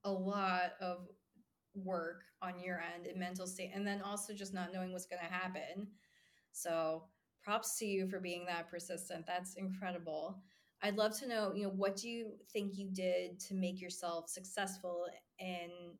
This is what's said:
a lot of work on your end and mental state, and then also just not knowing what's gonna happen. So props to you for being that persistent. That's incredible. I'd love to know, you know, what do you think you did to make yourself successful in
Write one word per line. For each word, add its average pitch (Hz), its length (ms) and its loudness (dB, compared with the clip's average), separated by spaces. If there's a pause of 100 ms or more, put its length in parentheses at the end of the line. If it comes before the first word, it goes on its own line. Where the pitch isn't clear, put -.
a 202 80 2
lot 190 680 4
of 180 280 -2 (640)
work 180 480 -2 (180)
on 180 200 -4
your 180 200 0 (140)
end 175 140 -6
and 185 100 -4
mental 185 300 -2
state, 185 260 -4
and 202 100 0
then 202 160 2
also 202 320 -2
just 196 220 -6
not 180 180 0
knowing 185 200 0
what's 180 140 -4
gonna 180 160 -4
happen. 180 640 -2 (640)
So 160 560 2 (340)
props 220 360 2
to 226 60 2
you 196 220 4
for 190 140 0
being 175 260 -2
that 170 240 0
persistent. 170 560 -4
That's 180 280 -2
incredible. 185 840 -2 (420)
I'd 202 140 2
love 220 220 6
to 277 80 -4
know, 220 260 4
you 202 120 2
know, 196 60 4
what 196 260 4
do 233 120 -4
you 233 260 -4 (180)
think 202 240 0
you 196 160 -2
did 180 480 2
to - 140 -4
make 185 260 2
yourself 170 480 -4
successful 185 760 -2 (340)
in 175 600 -4